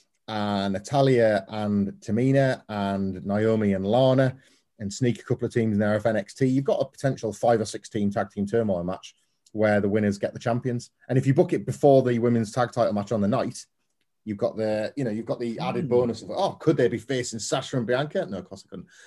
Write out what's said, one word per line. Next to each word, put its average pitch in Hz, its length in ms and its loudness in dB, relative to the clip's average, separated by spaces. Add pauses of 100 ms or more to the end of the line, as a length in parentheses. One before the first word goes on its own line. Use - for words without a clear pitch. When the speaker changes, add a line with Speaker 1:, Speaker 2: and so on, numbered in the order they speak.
(280)
Speaker 1:
and 101 460 -2
Natalya 117 760 2
and 104 460 -2
Tamina 131 720 0
and 98 580 -4
Naomi 107 460 2
and 95 140 -2
Lana 131 500 4 (420)
and 101 140 -8
sneak 120 260 -2
a - 60 -20
couple 120 220 -4
of 110 60 -6
teams 113 200 0
in 101 80 2
there 104 160 2
of 104 100 -2
N 110 100 2
X - 180 -6
T, 135 120 0
you've 135 180 0
got 214 160 0
a - 40 0
potential 117 480 -4
five 117 280 2
or 110 40 -2
six - 240 -10
team 104 240 -2
tag 101 180 -4
team 101 160 -4
turmoil 104 380 0
match - 300 -8 (380)
where 104 280 2
the 101 80 0
winners 104 300 0
get - 160 -6
the - 40 -14
champions. 120 520 -4 (180)
And 131 100 0
if 131 80 2
you 135 80 4
book 170 180 4
it 147 140 -2
before 135 360 6
the 120 160 2
women's 113 340 2
tag 123 180 0
title 110 220 0
match 101 200 -4
on 107 100 0
the 98 60 2
night, 117 360 -2 (600)
you've 104 140 -6
got - 180 -2
the, 107 400 -2
you 139 80 -2
know, 113 60 -2
you've 113 160 -6
got 123 140 -6
the 117 180 -6
added 127 280 -4
Speaker 2:
Mm. 120 40 -8
Speaker 1:
bonus 123 320 2
of, 90 80 -12
"Oh, 170 220 -2
could 135 240 0
they 123 120 4
be 113 100 -2
facing 123 420 -6
Sasha 135 360 -4
and 117 100 -2
Bianca?" 151 400 -2
No, 95 120 -8
of 87 100 -12
course 92 140 -16
they - 60 -20
couldn't. - 200 -16 (180)